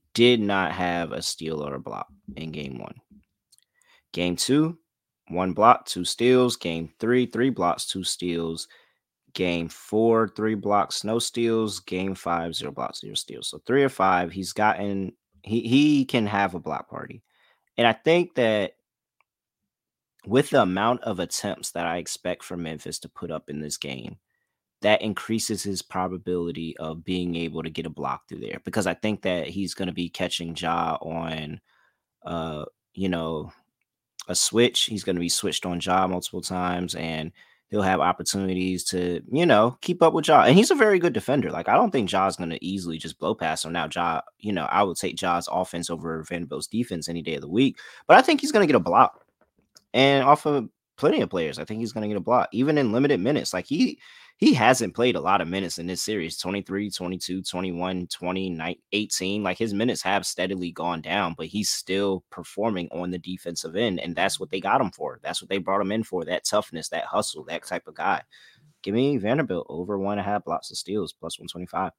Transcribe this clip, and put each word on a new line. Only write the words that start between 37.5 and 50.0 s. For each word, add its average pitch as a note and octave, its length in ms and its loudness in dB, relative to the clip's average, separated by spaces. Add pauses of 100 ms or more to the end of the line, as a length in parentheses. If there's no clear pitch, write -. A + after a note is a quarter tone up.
he'll G#2 120 0
have F#2+ 200 4
opportunities F#2 840 0
to, F2+ 380 -2 (100)
you D#3 140 2
know, A#2+ 340 6
keep F3+ 220 -2
up E3 120 8
with D#3 140 0
Ja. D3 160 10
And B2+ 140 10
he's G#3+ 120 8
a F#4 60 4
very G#3+ 240 6
good E3 140 4
defender. D3 360 0
Like, - 200 -4
I A2+ 60 6
don't G#3 160 4
think A2 180 0
Ja's F#2+ 260 2
gonna E2 260 -6
easily F2+ 360 -6
just D#2+ 220 -12
blow E2 140 0
past D#2+ 300 -2
him. E2 80 -8
Now, E2+ 220 -2
Ja, E2+ 260 0 (200)
you G#2 120 -4
know, E2+ 140 -2
I G2+ 180 2
would F#2 140 -2
take - 180 -4
Ja's F2 340 0
offense F2 400 -4
over D#2+ 340 -6
Vanderbilt's D2+ 440 -8
defense G2+ 400 -4
any E2+ 140 -6
day D#2+ 140 -6
of C#2 60 -6
the D2 60 -10
week, A2+ 320 2 (260)
but E3 120 10
I B3+ 40 10
think C#4+ 200 4
he's C#4+ 100 -4
gonna G#3 160 6
get D3 80 6
a - 60 4
block. - 440 4 (680)
And C3+ 320 6